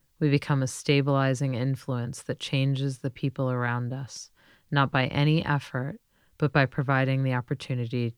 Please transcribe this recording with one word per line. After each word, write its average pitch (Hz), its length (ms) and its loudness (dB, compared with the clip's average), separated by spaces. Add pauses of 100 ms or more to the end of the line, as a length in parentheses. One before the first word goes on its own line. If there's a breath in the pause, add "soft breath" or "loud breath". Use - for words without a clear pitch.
(220)
We 156 80 2
become 139 320 2
a 131 60 0
stabilizing 135 880 0
influence 131 680 -4
that - 180 -6
changes 135 600 0
the 139 100 -4
people 131 400 -4
around 120 420 -2
us, 131 380 -10 (400 soft breath)
not 139 220 4
by 131 160 2
any 151 360 4
effort, 139 560 -4 (380)
but 147 160 0
by 135 140 4
providing 135 560 0
the 131 100 0
opportunity 123 840 -4